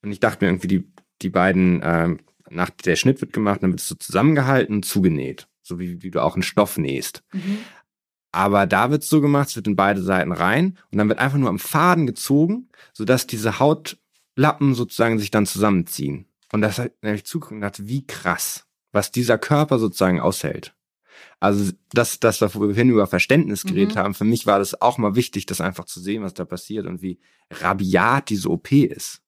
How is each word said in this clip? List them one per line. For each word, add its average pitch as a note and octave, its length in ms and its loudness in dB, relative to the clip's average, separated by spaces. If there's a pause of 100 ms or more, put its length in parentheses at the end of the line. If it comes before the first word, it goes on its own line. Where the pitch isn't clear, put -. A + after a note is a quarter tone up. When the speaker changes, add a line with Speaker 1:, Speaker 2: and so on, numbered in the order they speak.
Speaker 1:
Und G#2 80 -10
ich G2+ 80 -10
dachte - 240 2
mir G2 80 4
irgendwie, F#2 160 -2
die, F2+ 240 0 (300)
die G2 80 -4
beiden, F2+ 560 4
ähm, E2 360 0 (280)
nach, F2 220 -4
der - 260 0
Schnitt C3+ 240 2
wird - 140 -10
gemacht, G#2 280 0
dann F#2 80 2
wird F2 100 -2
es - 80 -8
so E2+ 80 -10
zusammengehalten C3 800 0
und G2 100 -4
zugenäht. D2+ 600 -2 (160)
So F2 160 -12
wie, F2 240 -10
wie F#2 80 -12
du F2 120 -2
auch D#2+ 120 0
einen F#2 80 -2
Stoff - 360 0
nähst. C2+ 440 -6 (120)
Speaker 2:
Mhm. G3 240 -6 (760)
Speaker 1:
Aber G2 340 2
da G#2 240 2
wird's D3 200 -2
so D#3 100 6
gemacht, C#3+ 300 2
es - 60 -8
wird G#2+ 100 -6
in G2+ 100 0
beide G2 260 2
Seiten F2+ 300 0
rein A2+ 460 0 (120)
und - 60 -4
dann G#2 140 2
wird A2 80 0
einfach C3+ 180 0
nur B2+ 140 2
am F#2+ 80 -4
Faden E3 480 2
gezogen, D#3+ 640 0 (240)
sodass A#2+ 320 0
diese A2 320 -4
Hautlappen C#3+ 1160 0
sozusagen A#2 440 0
sich G#2 120 -4
dann G#2+ 140 2
zusammenziehen. F2+ 800 -2 (260)
Und G#2+ 100 0
das G#2 160 -2
hat A#2+ 140 -6 (100)
nämlich G#2 240 -6
zugeguckt D3+ 300 -10
und G#2+ 40 -12
dachte, G2+ 280 -8
wie C3+ 180 -6
krass, - 580 -6 (280)
was G#2 180 0
dieser A#2+ 260 0
Körper D3 420 2
sozusagen F#2 420 0
aushält. - 540 -4 (680)
Also G2+ 320 2 (200)
das, A#2 280 0
das, A2+ 200 2
was G#2 140 0
wir G#2+ 60 -6
vorhin G#2 300 2
über G#2 160 4
Verständnis G#2 580 0
geredet G2 320 0
Speaker 2:
Mhm. - 20 0
Speaker 1:
haben, G2 160 -2
für - 100 -6
mich A2+ 220 0
war G2+ 120 4
das G2 220 -2
auch A#2+ 160 2
mal G#2 180 -2
wichtig, A#2 300 -2
das - 160 -8
einfach F2+ 240 -6
zu - 160 -16
sehen, G2+ 220 -6
was F#2+ 120 -8
da F#2 120 -10
passiert G2 400 -10
und F2 160 -10
wie F#2 160 -8 (320)
rabiat F#2+ 800 2
diese G2 200 -2
O E2+ 60 2
P C#3 280 2
ist. - 440 -8